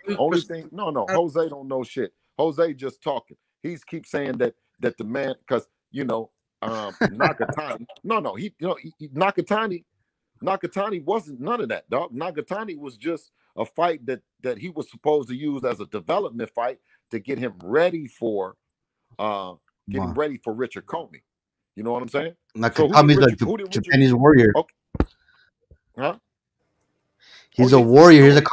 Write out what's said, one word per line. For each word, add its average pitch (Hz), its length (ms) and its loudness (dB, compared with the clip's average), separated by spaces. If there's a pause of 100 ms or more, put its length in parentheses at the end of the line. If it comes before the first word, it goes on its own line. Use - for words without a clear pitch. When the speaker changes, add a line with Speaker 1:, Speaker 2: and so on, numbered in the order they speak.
Speaker 1:
on. 202 100 -6
Speaker 2:
only 165 240 0
thing, 165 280 -14
no, 170 200 -8
no, 127 180 -6
Jose 170 400 -2
don't 139 200 -14
know 131 140 -6
shit. 120 300 -10 (240)
Jose 156 380 -2
just 131 280 -14
talking. 135 360 -10 (240)
He's 107 220 -14
keep 165 200 -16
saying 139 340 -8
that, 123 160 -4 (260)
that 123 180 -6
the 117 60 -12
man, 135 300 -8 (140)
'cause, 117 180 -4 (240)
you 139 140 -10
know, 117 260 -8 (320)
um, 110 380 -10
Speaker 1:
<laughs> - 100 0
Speaker 2:
Nakatani, 139 760 -6 (160)
no, 214 160 -4
no, 131 160 -6
he, 180 240 -12
you 160 80 -10
know, 180 140 -4
he, 156 180 -18
he, 151 100 -18
Nakatani, 190 760 -4 (580)
Nakatani 185 600 -6
wasn't 151 360 -8
none 220 200 -6
of 143 80 -8
that, 98 220 -10
dog. 143 240 -6
Nakatani 170 640 -10
was 139 180 -18
just 151 340 -10 (260)
a 107 80 -8
fight 160 420 -4
that, 127 140 -8 (220)
that 123 160 -6
he 170 120 -12
was 151 200 -12
supposed 147 380 -4
to 127 60 -10
use 139 300 -8
as 120 160 -6
a 101 60 -12
development 117 640 -8
fight - 280 -8 (320)
to 117 80 -8
get 120 200 -10
him 117 240 -8
ready 156 440 -2
for, 104 500 -8 (600)
uh, 98 360 -8 (360)
get 98 120 -6
him 92 60 -4
Speaker 3:
Wow. 87 60 -8
Speaker 2:
ready 147 240 -4
for 113 160 -8
Richard 120 320 -8
Comey. 120 360 -14 (520)
You 104 100 -12
know 117 80 -4
what 120 100 -6
I'm 123 60 -12
saying? 156 260 -6 (220)
Speaker 3:
Nakatami's 110 200 -2
Speaker 2:
So 156 120 4
who 135 100 0
did 147 240 6
Speaker 3:
a 139 40 8
Speaker 2:
Richard, 113 120 2
Speaker 3:
Jap-, 117 80 0
Speaker 2:
who 196 120 -2
did 202 80 -10
Richard 139 180 -6
Speaker 3:
Japanese 135 300 4
warrior. 123 420 6
Speaker 2:
Okay. - 180 -2 (1200)
Huh? 160 200 -4 (1300)
Speaker 3:
He's 123 220 4
Speaker 2:
Oh, 139 60 10
Speaker 3:
a - 20 10
Speaker 2:
yeah. 120 60 4
Speaker 3:
warrior. 147 400 12
He's 143 100 10
a 147 60 8
Speaker 2:
Oh, - 100 -6